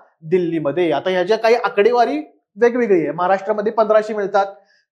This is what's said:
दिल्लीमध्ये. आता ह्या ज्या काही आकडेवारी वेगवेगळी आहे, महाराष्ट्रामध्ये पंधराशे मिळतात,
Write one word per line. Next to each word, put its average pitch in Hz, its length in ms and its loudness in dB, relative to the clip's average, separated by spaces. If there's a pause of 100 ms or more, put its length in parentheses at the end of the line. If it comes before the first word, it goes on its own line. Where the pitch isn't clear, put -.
(200)
दिल्लीमध्ये. 165 680 -2
आता 147 180 -2
ह्या 185 140 0
ज्या 214 140 0
काही 226 180 2
आकडेवारी 233 640 0 (360)
वेगवेगळी 226 440 2
आहे, 147 120 -4
महाराष्ट्रामध्ये 196 600 -2
पंधराशे 214 420 0
मिळतात, 196 320 0 (460)